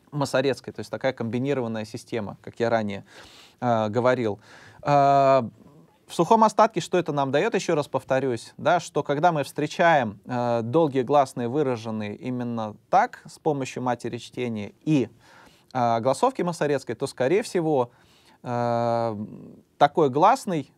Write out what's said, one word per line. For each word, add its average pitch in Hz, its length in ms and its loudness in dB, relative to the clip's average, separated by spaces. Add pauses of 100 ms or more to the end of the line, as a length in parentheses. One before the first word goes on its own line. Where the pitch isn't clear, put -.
(120)
масорецкой, 131 640 -2
то - 60 -12
есть 107 120 -12
такая 127 220 -2
комбинированная 117 720 -4
система, 107 560 -8
как - 180 -16
я 117 100 0
ранее, 107 340 -2 (580)
э, 113 280 2
говорил. 117 500 0 (440)
Э, 139 600 6 (640)
в - 80 -18
сухом 220 280 4
остатке 214 380 4
что - 160 -2
это 165 160 -2
нам 139 180 -2
дает, 180 240 2
еще 175 200 -2
раз 147 120 -2
повторюсь, 131 680 -4
да, 160 220 2
что 160 240 -4
когда 151 280 2
мы 151 120 -2
встречаем, 147 840 0
э, 120 380 -2
долгие 131 400 2
гласные, 131 440 0
выраженные 113 680 -4
именно 120 600 -6 (140)
так, - 380 0
с - 120 -20
помощью 135 440 -4
матери 120 340 -4
чтения 117 560 -8 (120)
и, 139 240 2 (640)
э, 127 60 -4
огласовки 123 640 0
Масорецкой, 147 520 -4
то, 139 120 -6
скорее 160 360 0
всего, 156 480 -2 (520)
э, 117 760 -2 (600)
такой 143 320 4
гласный 170 680 2